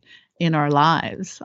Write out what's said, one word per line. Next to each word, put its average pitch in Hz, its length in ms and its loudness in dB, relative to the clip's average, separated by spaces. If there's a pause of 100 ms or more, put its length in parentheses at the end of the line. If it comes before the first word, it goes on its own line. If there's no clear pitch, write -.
(380)
in 165 160 0
our 147 160 0
lives. 156 760 0